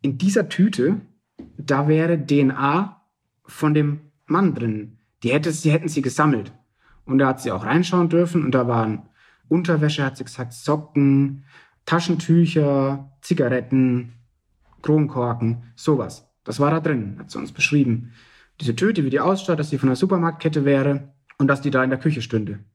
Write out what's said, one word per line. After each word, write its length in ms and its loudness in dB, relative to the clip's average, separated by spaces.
in 180 -2
dieser 300 0
Tüte, 520 2
da 300 -2
wäre 300 2
D 240 2
N 100 4
A 500 -2
von 280 -2
dem 280 0
Mann 260 2
drin. 440 -6
Die 80 0
hätte, 200 0
sie 200 0
hätten 160 0
sie 160 -2
gesammelt. 480 0
Und 140 0
da 100 4
hat 120 -2
sie 100 -4
auch 140 -4
reinschauen 440 2
dürfen 340 2
und 80 -2
da 160 2
waren 360 -2
Unterwäsche, 560 0
hat 140 -6
sie 80 -12
gesagt, 280 -12
Socken, 920 0
Taschentücher, 1300 0
Zigaretten, 920 0
Kronkorken, 840 0
sowas. 520 -2
Das 160 -10
war 120 2
da 80 0
drin, 400 -4
hat 120 -18
sie 80 -10
uns 120 -12
beschrieben. 600 0
Diese 140 -2
Tüte, 280 0
wie 60 -2
die 100 0
ausschaut, 400 0
dass 100 -4
sie 80 -2
von 120 2
einer 60 2
Supermarktkette 720 0
wäre 480 0
und 100 4
dass 140 2
die 100 -2
da 120 2
in 60 0
der 100 -2
Küche 220 0
stünde. 380 -4